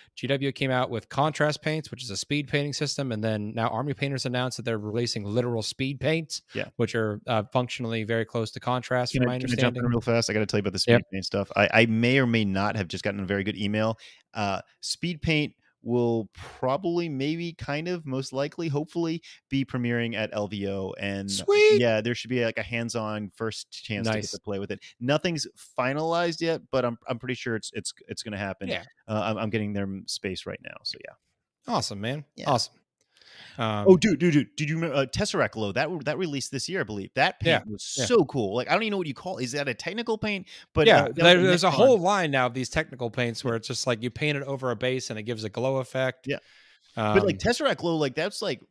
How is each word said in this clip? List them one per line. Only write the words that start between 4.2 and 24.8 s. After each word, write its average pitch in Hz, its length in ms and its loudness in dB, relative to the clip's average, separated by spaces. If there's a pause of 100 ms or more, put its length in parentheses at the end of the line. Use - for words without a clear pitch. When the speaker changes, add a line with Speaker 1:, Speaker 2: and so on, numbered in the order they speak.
Speaker 1:
announced 123 300 -2
that 113 80 -8
they're 117 140 -2
releasing 107 460 -2
literal 117 380 0
speed 135 380 -4
paints, 160 420 -2 (120)
Speaker 2:
Yeah. 107 220 -4
Speaker 1:
which 117 180 0
are, 107 320 0
uh, 110 260 0
functionally 117 520 -2
very 113 200 0
close 113 280 -4
to - 80 -12
contrast, 123 520 -2
Speaker 2:
Can 131 100 2
Speaker 1:
from 123 80 2
Speaker 2:
I, 127 40 -2
Speaker 1:
my 127 40 -2
Speaker 2:
can 127 60 -6
I 123 100 -2
jump 123 220 2
in 123 80 -2
Speaker 1:
understanding. 123 60 2
Speaker 2:
real 117 100 2
fast? 117 300 2
I - 20 0
gotta 107 140 2
tell - 120 0
you 104 40 0
about 95 100 -2
the 95 80 -4
speed 117 120 4
Speaker 1:
Yep. 117 100 6 (100)
Speaker 2:
paint 95 120 -6
stuff. 101 320 -2
I, 101 160 6
I 113 140 8
may 117 320 4
or 131 80 4
may 113 180 4
not 98 320 0
have 95 120 -2
just - 160 -6
gotten 101 160 -2
a 95 60 -4
very 98 180 0
good 98 120 -4
email. 107 420 0 (360)
Uh, 98 260 -2 (200)
speed - 420 -6
paint 151 320 2 (320)
will 117 460 0
probably, 170 800 -2
maybe, 156 420 -4
kind 156 360 -6
of, 175 180 -6
most 135 260 -6
likely, 143 360 -4
hopefully, 160 540 -2 (280)
be 135 160 0
premiering 120 480 -2
at 107 180 -2
L 104 160 -2
V 98 180 -4
O. 98 320 -4
And 98 320 -4
Speaker 1:
Sweet. 415 480 4
Speaker 2:
yeah, 110 220 4
there 120 140 0
should 113 160 -8
be, 123 120 2
like, 113 140 0
a 113 60 -4
hands-on 110 720 -4
first - 340 -6
chance 104 360 -6
to 113 80 0
get - 60 0
Speaker 1:
Nice. 101 100 -8
Speaker 2:
to 101 100 -10
play 101 180 -6
with 98 120 -6
it. 98 100 -8 (180)